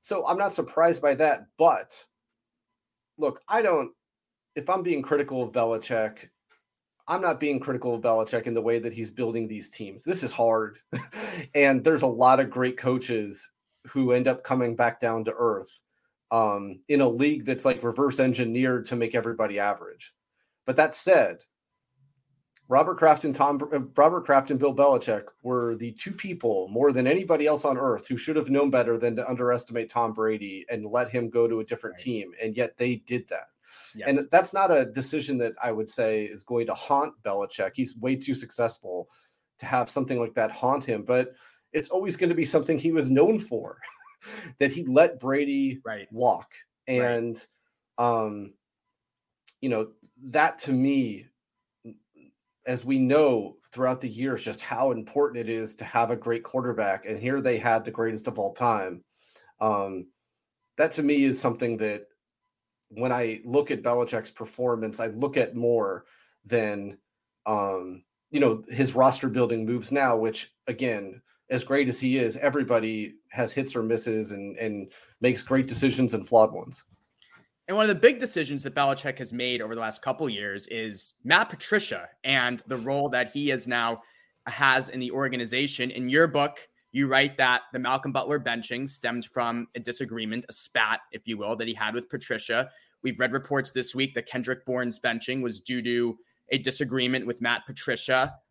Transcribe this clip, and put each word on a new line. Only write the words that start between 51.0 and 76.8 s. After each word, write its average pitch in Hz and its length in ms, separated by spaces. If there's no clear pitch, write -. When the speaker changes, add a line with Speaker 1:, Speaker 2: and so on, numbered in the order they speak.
Speaker 1:
as 127 180
we 135 160
know 131 580
throughout 127 300
the 131 80
years, 117 340
just 107 180
how 131 300
important 123 560
it - 40
is 113 240
to 113 100
have 117 260
a 123 40
great 117 280
quarterback. 110 600
And 107 140
here 127 220
they 123 160
had 110 260
the 110 80
greatest 110 360
of 107 100
all 104 160
time. 98 500
Um, 98 480
that 156 160
to 156 100
me 143 200
is 135 160
something 117 380
that 107 300
when 120 220
I 117 320
look 139 280
at 110 120
Belichick's 120 480
performance, 113 680
I 117 80
look 135 300
at 120 180
more 117 500
than, 101 520
um, 95 580
you 151 80
know, 113 280
his 127 280
roster 131 340
building 117 360
moves 113 260
now, 135 260
which, 110 360
again, 107 540
as 127 140
great 139 240
as 127 120
he 131 180
is, 117 200
everybody 113 800
has 117 240
hits 135 220
or 120 80
misses 110 480
and, 98 260
and 104 340
makes 123 220
great 135 240
decisions 123 460
and 104 140
flawed 110 240
ones. - 320